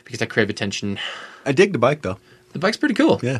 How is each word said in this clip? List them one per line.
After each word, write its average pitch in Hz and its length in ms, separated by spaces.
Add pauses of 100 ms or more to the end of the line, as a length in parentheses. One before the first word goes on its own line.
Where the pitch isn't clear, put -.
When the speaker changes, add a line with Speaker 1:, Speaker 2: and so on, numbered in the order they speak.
Speaker 1:
because - 160
I 113 60
crave 107 240
attention." 101 480 (480)
Speaker 2:
I 139 60
dig 190 200
the 151 60
bike, 135 240
though. 92 160 (340)
Speaker 1:
The - 60
bike's 196 180
pretty 285 180
cool. 294 280
Speaker 2:
Yeah. 123 180